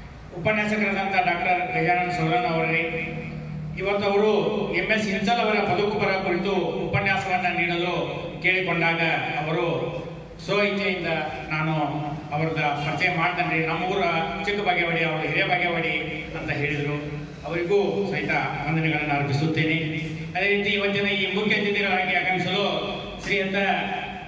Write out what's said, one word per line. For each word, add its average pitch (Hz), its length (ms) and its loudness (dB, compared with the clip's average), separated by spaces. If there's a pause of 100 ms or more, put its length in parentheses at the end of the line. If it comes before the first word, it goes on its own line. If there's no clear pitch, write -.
(380)
ಉಪನ್ಯಾಸಕರಾದಂಥ 202 760 0
ಡಾಕ್ಟರ್ 180 680 2
ಗಜಾನನ 180 260 2
ಸೋರನ್ 165 360 0
ಅವರೇ, 165 680 0 (640)
ಇವತ್ತು 202 300 0
ಅವರು 202 200 6 (480)
ಎಂ 185 100 0
ಎಸ್ 214 240 2
ಇಂಚಲ್ 202 300 2
ಅವರ 214 160 2
ಬದುಕು 202 440 2
ಬರ 196 120 2
ಕುರಿತು 190 400 0 (100)
ಉಪನ್ಯಾಸವನ್ನ 185 960 0
ನೀಡಲು 170 680 0 (160)
ಕೇಳಿಕೊಂಡಾಗ 170 580 2 (440)
ಅವರು 165 520 0 (480)
ಸ್ವ 202 180 2
ಇಚ್ಛೆಯಿಂದ 196 440 0 (420)
"ನಾನು 156 240 0 (600)
ಅವ್ರದ 156 240 0
ಪರಿಚಯ 156 600 0
ಮಾಡ್ತೇನೆ 170 440 2
ರೀ, 160 40 0
ನಮ್ಮ 170 200 0
ಊರ 190 180 2 (420)
ಚಿಕ್ಕ 208 160 0
ಬಾಗೇವಾಡಿ, 175 420 2
ಅವರು 156 240 0
ಹಿರಿಯ 165 160 0
ಬಾಗೇವಾಡಿ" 165 800 0 (160)
ಅಂತ 156 120 -4
ಹೇಳಿದರು. 147 420 -2 (540)
ಅವರಿಗೂ 180 640 2
ಸಹಿತ 151 180 -2 (380)
ವಂದನೆಗಳನ್ನು 151 460 2
ಅರ್ಪಿಸುತ್ತೇನೆ. 156 600 2 (680)
ಅದೇ 202 160 2
ರೀತಿ 202 140 0
ಇವತ್ತಿನ 202 380 2
ಈ 190 280 0
ಮುಖ್ಯ 214 200 2
ಅತಿಥಿಗಳಾಗಿ 196 600 0
ಆಗಮಿಸಲು 180 480 0 (600)
ಶ್ರೀಯುತ 196 320 0 (720)